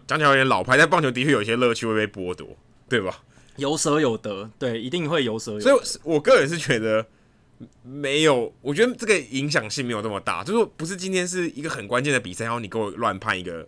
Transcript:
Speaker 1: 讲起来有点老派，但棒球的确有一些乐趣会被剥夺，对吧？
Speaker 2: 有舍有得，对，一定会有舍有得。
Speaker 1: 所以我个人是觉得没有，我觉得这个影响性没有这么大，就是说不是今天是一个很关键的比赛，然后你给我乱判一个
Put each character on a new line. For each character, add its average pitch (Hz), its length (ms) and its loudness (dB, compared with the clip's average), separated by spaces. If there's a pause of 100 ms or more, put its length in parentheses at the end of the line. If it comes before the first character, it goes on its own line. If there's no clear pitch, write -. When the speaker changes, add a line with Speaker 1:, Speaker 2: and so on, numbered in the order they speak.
Speaker 1:
讲 147 100 0
起 156 60 2
来 143 60 6
有 139 60 8
点 135 120 4
老 101 160 2
派， 127 140 4
但 160 120 6
棒 170 120 4
球 131 100 2
的 123 140 -2
确 151 60 4
有 110 100 6
一 104 40 -4
些 113 120 0
乐 120 160 4
趣 117 120 -4
会 113 80 0
被 107 140 2
剥 90 260 -8
夺， - 140 -12 (420)
对 120 100 2
吧？ 92 240 -6 (340)
Speaker 2:
有 139 200 -2
舍 156 240 2
有 117 160 2
得， 104 400 -10
对， 117 240 -4
一 131 80 -8
定 165 180 -4
会 151 160 0
有 113 140 -2
舍 107 160 -8
有 208 60 -6
得。 208 40 -6
Speaker 1:
所 254 80 6
以 - 320 2
我 156 160 0
个 233 200 6
人 143 100 2
是 170 80 -4
觉 135 220 0
得 110 260 0 (760)
没 143 400 0
有， 127 280 4 (100)
我 143 120 -4
觉 214 120 4
得 254 100 0
这 226 100 -8
个 202 140 2
影 135 300 -4
响 117 200 -2
性 131 160 -4
没 120 80 -4
有 104 80 -2
这 110 80 -4
么 98 100 -4
大， 92 240 -4
就 156 80 -6
是 226 60 2
说 214 80 4
不 - 200 -8
是 190 100 -8
今 185 160 -8
天 180 160 0
是 175 240 -4
一 135 100 -12
个 143 80 -8
很 120 180 -8
关 123 160 0
键 147 80 0
的 127 80 2
比 92 140 -8
赛， 113 120 -6
然 117 80 -4
后 117 60 -4
你 110 80 -8
给 113 120 -6
我 104 120 -2
乱 101 280 -2
判 98 200 -2
一 90 40 -10
个 82 240 -10